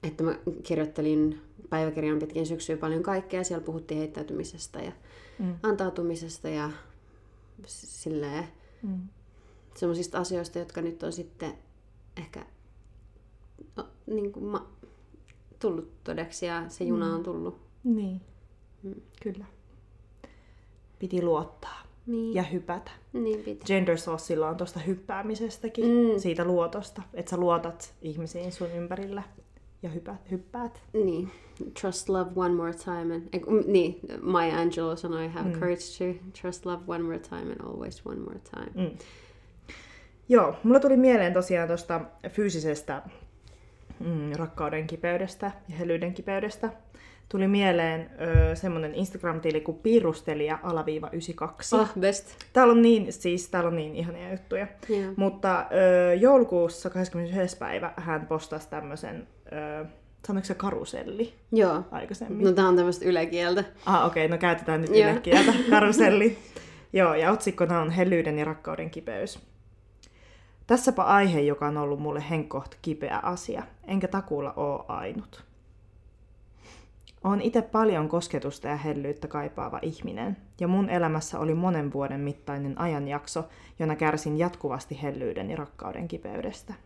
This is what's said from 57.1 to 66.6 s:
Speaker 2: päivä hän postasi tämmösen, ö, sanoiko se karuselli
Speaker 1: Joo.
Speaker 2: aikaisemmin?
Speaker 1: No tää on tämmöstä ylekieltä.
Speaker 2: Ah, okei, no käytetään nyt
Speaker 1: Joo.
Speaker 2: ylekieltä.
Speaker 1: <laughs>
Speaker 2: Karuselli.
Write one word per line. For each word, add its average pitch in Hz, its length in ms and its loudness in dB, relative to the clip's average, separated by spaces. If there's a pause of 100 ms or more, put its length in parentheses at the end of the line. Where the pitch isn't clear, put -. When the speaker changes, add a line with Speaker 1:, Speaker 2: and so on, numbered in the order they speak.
Speaker 2:
päivä - 400 -4
hän 160 300 -4
postasi 156 420 -6
tämmösen, 151 600 -10 (540)
ö, 160 40 -10 (400)
sanoiko 190 200 -2
se 190 80 -4
karuselli - 800 -6 (180)
Speaker 1:
Joo. 185 380 6
Speaker 2:
aikaisemmin? 202 560 -4
Speaker 1:
No 185 60 8
tää 190 160 6
on 180 80 8
tämmöstä 180 280 4
ylekieltä. 175 600 2 (220)
Speaker 2:
Ah, 180 200 6
okei, 160 220 2
no 170 100 2
käytetään 165 420 2
nyt 160 160 -2
Speaker 1:
Joo. 214 140 10
Speaker 2:
ylekieltä. 214 420 6 (100)
Speaker 1:
<laughs> 240 80 2
Speaker 2:
Karuselli. 214 680 6 (540)